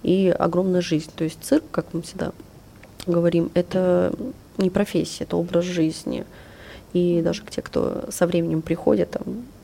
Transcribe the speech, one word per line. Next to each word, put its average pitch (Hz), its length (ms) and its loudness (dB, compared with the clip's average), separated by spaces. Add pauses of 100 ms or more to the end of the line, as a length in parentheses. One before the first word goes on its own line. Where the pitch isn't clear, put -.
и 185 340 4
огромная 180 440 2
жизнь. 165 340 -2
То - 80 -4
есть 160 180 -6
цирк, 302 300 2
как - 220 -4
мы 165 80 -4
всегда - 300 -6 (760)
говорим, 170 460 2
это 180 600 2 (440)
не 190 120 2
профессия, 185 540 -2
это 170 140 -2
образ 175 280 2
жизни. 165 600 -2 (680)
И 175 280 4
даже 170 280 -2
те, - 120 -6
кто - 480 -2
со 180 180 2
временем 165 340 0
приходит 175 500 2
там 214 340 -6 (180)